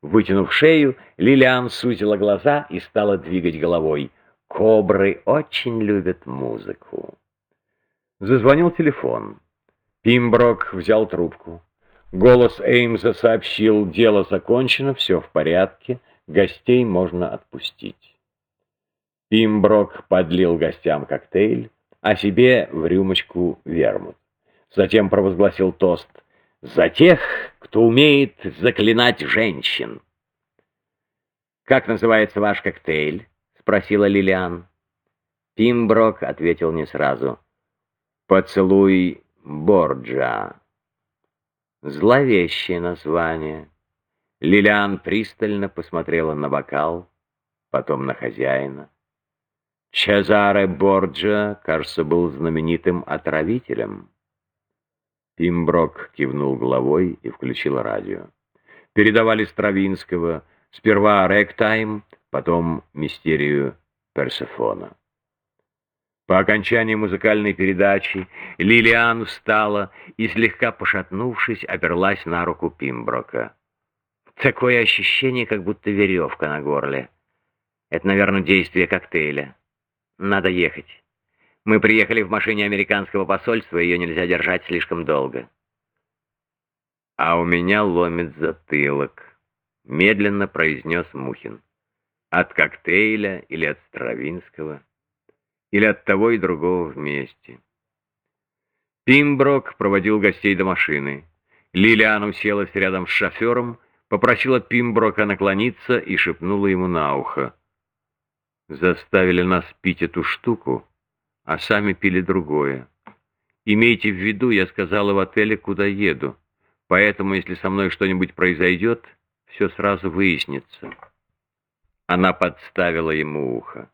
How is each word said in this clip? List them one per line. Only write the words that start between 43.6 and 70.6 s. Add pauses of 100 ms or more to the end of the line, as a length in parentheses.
Лилиан
пристально
посмотрела
на
бокал, (640)
потом
на
хозяина. (1000)
Чезаре
Борджиа,
кажется,
был
знаменитым
отравителем. (1300)
Пимброк
кивнул
головой
и
включил
радио. (680)
Передавали
Стравинского, (280)
сперва
рэгтайм, (260)
потом (100)
"Мистерию (360)
Персефона". (1300)
По
окончании
музыкальной
передачи (300)
Лилиан
встала (260)
и,
слегка